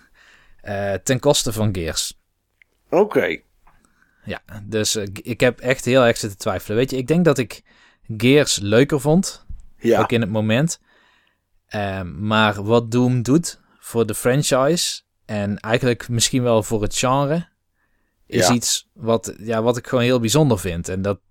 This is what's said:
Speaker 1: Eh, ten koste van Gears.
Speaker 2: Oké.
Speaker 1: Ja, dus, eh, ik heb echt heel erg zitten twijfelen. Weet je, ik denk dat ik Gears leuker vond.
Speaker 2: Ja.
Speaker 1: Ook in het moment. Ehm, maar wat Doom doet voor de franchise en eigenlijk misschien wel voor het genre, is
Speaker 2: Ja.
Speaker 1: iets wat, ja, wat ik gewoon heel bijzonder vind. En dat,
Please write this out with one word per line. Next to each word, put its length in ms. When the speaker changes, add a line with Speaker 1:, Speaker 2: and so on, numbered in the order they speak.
Speaker 1:
Eh, 340
ten 260
koste 320
van 220
Gears. 440
Speaker 2:
Oké. 500
Speaker 1:
Ja, 180
dus, 340
eh, 100
ik 180
heb 200
echt 240
heel 200
erg 120
zitten 220
twijfelen. 380
Weet 140
je, 60
ik 100
denk 180
dat 140
ik 240
Gears 420
leuker 420
vond. 460
Speaker 2:
Ja. 220
Speaker 1:
Ook 120
in 80
het 100
moment. 500
Ehm, 580
maar 360
wat 280
Doom 320
doet 380
voor 280
de 80
franchise 880
en 360
eigenlijk 480
misschien 340
wel 200
voor 200
het 160
genre, 500
is 200
Speaker 2:
Ja. 80
Speaker 1:
iets 380
wat, 460
ja, 240
wat 140
ik 100
gewoon 180
heel 160
bijzonder 380
vind. 300
En 140
dat, 160